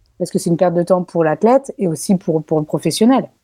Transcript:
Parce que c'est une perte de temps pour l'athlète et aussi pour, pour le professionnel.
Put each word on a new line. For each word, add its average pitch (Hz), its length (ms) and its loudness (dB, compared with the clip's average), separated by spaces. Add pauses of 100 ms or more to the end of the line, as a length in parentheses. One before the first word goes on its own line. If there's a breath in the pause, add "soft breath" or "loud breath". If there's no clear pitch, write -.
(180)
Parce 175 140 -6
que 196 80 -2
c'est - 100 -4
une 170 80 0
perte 180 160 2
de 175 100 0
temps 180 200 0
pour 170 220 -2
l'athlète 226 520 0
et 202 100 -2
aussi 165 280 -2
pour, 160 280 -2
pour 156 160 -2
le 151 60 -2
professionnel. 196 640 0 (140)